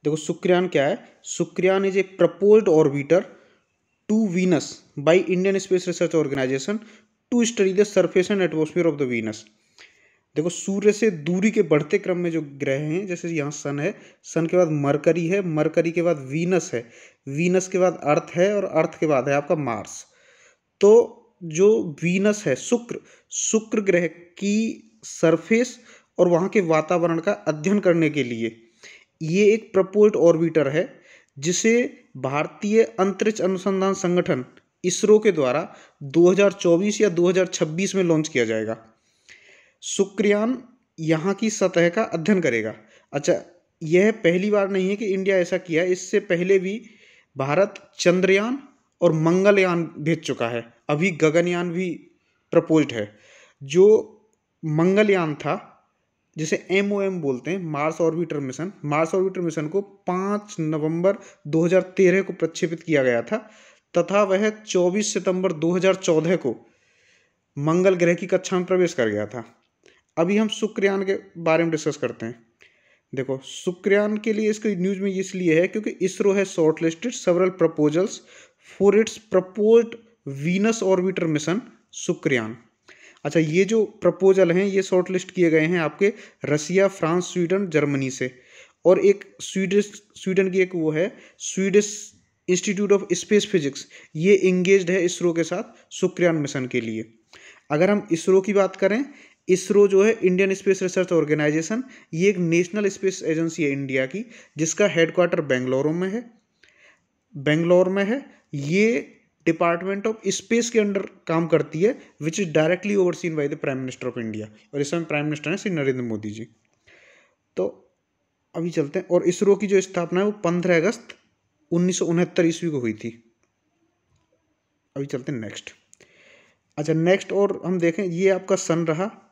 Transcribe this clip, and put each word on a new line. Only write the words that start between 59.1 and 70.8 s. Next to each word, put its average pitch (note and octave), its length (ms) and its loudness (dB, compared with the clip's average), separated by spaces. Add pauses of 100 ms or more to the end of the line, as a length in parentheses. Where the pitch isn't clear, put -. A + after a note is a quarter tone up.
ऑर्बिटर F#3+ 260 -2
मिशन D#3+ 280 -4
को F#3 120 -2 (260)
पाँच G3+ 540 -4
नवंबर D#3+ 580 0 (280)
दो D#3+ 180 0
हज़ार F3+ 180 4 (140)
तेरह F#3+ 260 4
को F#3+ 100 -8
प्रक्षेपित E3 500 -6
किया D3 200 0
गया A#2+ 200 2
था G#3 140 -6 (580)
तथा F3 280 2
वह G3 280 2
चौबीस G3 640 0
सितंबर F#3 420 -2
दो D#3+ 180 -2
हज़ार F#3 240 2
चौदह E3+ 400 2
को C3+ 180 -2 (1000)
मंगल E3+ 380 2
ग्रह F3 200 2
की F3 120 -10
कक्षा F#3 300 -2
में F3+ 100 -2
प्रवेश F3+ 280 0
कर A2+ 160 0
गया G#2 160 -4
था। A2+ 180 -12 (720)
अभी F3 200 0
हम A3 140 0
शुक्रयान G3 540 -2